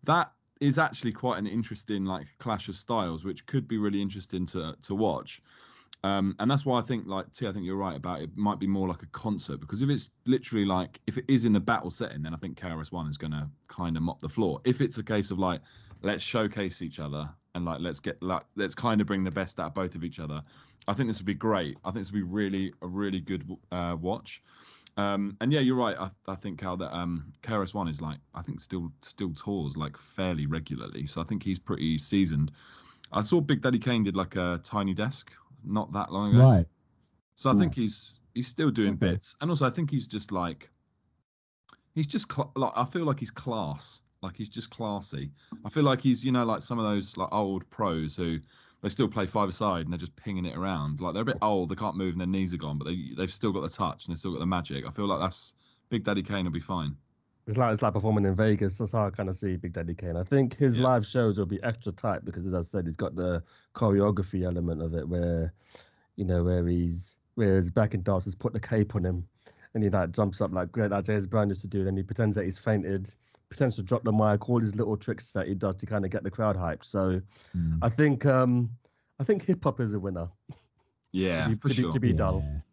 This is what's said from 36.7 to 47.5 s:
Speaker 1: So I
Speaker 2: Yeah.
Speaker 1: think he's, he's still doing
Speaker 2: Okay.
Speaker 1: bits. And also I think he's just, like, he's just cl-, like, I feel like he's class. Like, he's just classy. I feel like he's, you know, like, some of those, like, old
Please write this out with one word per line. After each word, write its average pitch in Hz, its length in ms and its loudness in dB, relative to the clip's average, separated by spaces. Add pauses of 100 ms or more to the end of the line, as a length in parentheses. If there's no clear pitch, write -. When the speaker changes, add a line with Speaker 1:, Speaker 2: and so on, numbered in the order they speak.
Speaker 1:
So - 120 0
I 131 60 6
Speaker 2:
Yeah. 151 60 8
Speaker 1:
think 156 160 4
he's, - 440 -4 (140)
he's 123 140 -4
still 156 240 2
doing 101 220 2
Speaker 2:
Okay. 95 180 2
Speaker 1:
bits. - 280 -6
And 151 80 -2
also 147 160 2
I 127 60 4
think 156 200 -2
he's 135 180 -2
just, 104 240 -6
like, 87 360 -4 (1300)
he's 156 140 0
just - 240 -2
cl-, - 240 -2
like, 135 200 0
I 123 80 2
feel 170 200 -4
like 143 160 0
he's 110 100 -6
class. 90 720 -6 (200)
Like, 90 140 -8
he's 107 140 -6
just - 200 -10
classy. 101 640 -6 (320)
I 104 40 -6
feel 156 160 2
like 131 160 4
he's, 123 240 2
you 131 80 2
know, 123 120 4
like, 110 180 0
some 120 160 -4
of 110 60 0
those, 101 320 0
like, 90 160 -2
old 98 380 0